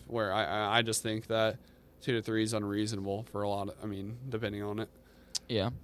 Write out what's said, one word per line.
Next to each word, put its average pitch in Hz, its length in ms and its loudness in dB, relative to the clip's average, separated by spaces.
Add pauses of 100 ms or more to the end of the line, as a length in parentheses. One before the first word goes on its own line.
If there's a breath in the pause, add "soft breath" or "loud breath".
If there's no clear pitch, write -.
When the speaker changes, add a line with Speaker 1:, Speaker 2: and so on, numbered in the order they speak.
Speaker 1:
where 110 260 0
I, 104 140 4
I, 104 320 2
I 117 40 8
just 113 200 0
think 110 240 -2
that 110 320 4 (420 soft breath)
two 127 140 0
to 113 80 2
three 110 220 2
is 110 100 0
unreasonable 104 760 0
for 101 120 -4
a 104 80 0
lot 101 180 0
of, - 140 -8
I 110 40 -6
mean, 101 300 -6 (140)
depending 107 320 -2
on 104 160 -2
it. 110 100 -4 (600 loud breath)
Speaker 2:
Yeah. 107 180 2 (160)